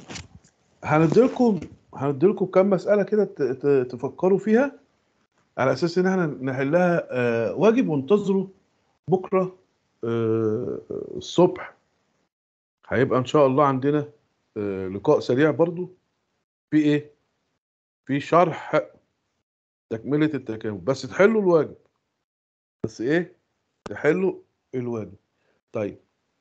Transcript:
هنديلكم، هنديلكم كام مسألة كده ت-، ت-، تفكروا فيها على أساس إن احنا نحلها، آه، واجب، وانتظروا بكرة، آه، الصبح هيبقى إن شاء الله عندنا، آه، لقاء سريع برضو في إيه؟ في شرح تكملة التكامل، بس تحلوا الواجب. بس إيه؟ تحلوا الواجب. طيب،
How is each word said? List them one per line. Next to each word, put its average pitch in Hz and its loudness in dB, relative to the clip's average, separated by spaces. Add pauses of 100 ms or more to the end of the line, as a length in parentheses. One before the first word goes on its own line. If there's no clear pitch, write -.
(840)
هنديلكم، 165 4 (340)
هنديلكم 147 0
كام 190 4
مسألة 196 2
كده 208 0
ت-، 190 -6
ت-، 131 2
تفكروا 180 0
فيها 247 0 (800)
على 131 2
أساس 165 -2
إن 185 2
احنا 185 0
نحلها، 143 0
آه، 117 0
واجب، 214 2
وانتظروا 185 0 (600)
بكرة، 185 -2 (460)
آه، 113 -2 (360)
الصبح - -2 (1120)
هيبقى 127 0
إن 127 0
شاء 143 4
الله 135 2
عندنا، 143 -2 (440)
آه، 98 -6
لقاء 98 0
سريع 139 2
برضو 170 -4 (760)
في 151 0
إيه؟ 147 0 (960)
في 139 -2
شرح 156 0 (1000)
تكملة 147 -2
التكامل، 110 -8
بس 127 -4
تحلوا 202 2
الواجب. 165 2 (1080)
بس - -12
إيه؟ 160 -4 (520)
تحلوا 165 -2 (320)
الواجب. 113 -8 (560)
طيب، 101 -6 (420)